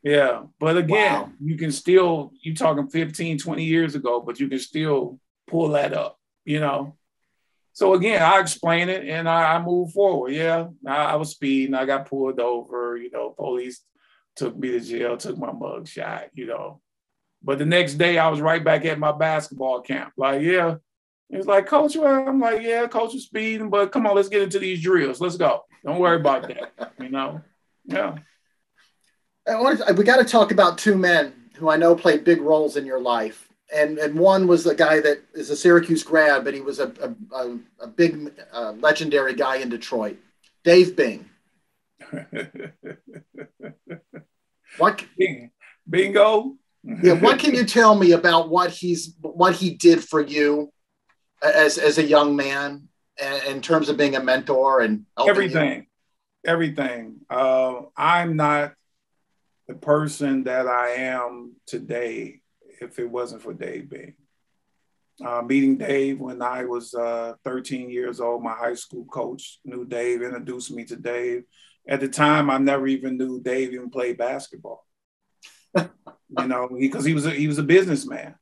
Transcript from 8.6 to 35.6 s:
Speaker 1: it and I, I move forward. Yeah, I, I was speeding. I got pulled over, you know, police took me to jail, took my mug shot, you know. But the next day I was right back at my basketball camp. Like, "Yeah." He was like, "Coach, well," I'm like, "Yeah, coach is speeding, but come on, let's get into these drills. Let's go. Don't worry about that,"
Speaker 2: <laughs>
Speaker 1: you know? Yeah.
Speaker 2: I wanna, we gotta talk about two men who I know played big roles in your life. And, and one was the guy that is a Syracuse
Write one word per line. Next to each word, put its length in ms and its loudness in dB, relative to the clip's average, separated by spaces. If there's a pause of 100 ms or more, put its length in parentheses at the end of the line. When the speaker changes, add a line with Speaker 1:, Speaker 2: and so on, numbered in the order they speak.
Speaker 1:
it 180 -6
and 200 -6
I, 280 2
I 60 0
move 320 -2
forward. 400 0
Yeah, 340 -2 (180)
I, 100 -4
I 200 0
was 160 -4
speeding. 420 -2
I 120 -2
got 220 -2
pulled 320 -4
over, 580 -4
you 120 -12
know, 220 -10
police 500 -8 (540)
took 200 -6
me 160 -6
to 80 -2
jail, 380 -6
took 220 -10
my 120 -8
mug 360 -12
shot, 460 -10
you 120 -14
know. 360 -12 (600)
But 160 -2
the 80 -2
next 300 2
day 240 2
I 80 4
was 140 0
right 220 0
back 220 2
at 140 -2
my 120 0
basketball 680 -2
camp. 360 -10
Like, 260 0
"Yeah." 320 2 (540)
He 80 -10
was 100 -6
like, 180 4
"Coach, 300 2
well," 320 2
I'm 120 2
like, 220 0
"Yeah, 260 0
coach 280 -4
is 80 -10
speeding, 480 -6
but 200 2
come 140 0
on, 100 2
let's 140 4
get 140 2
into 160 -2
these 240 -4
drills. 360 0
Let's 180 -4
go. 240 2 (220)
Don't 140 -6
worry 220 4
about 300 0
that," 460 -14
Speaker 2:
<laughs> 40 -20
Speaker 1:
you 100 -12
know? 320 -6 (440)
Yeah. 320 -4 (1300)
Speaker 2:
I 120 0
wanna, 340 2
we 100 4
gotta 200 6
talk 280 4
about 260 4
two 180 2
men 380 2 (220)
who 140 -2
I 60 4
know 200 6
played 280 2
big 160 4
roles 380 2
in 80 -4
your 160 -4
life. 480 -4 (260)
And, 220 0
and 220 -4
one 280 6
was 160 6
the 120 2
guy 240 4
that 240 2 (100)
is 160 -12
a 60 -2
Syracuse 480 4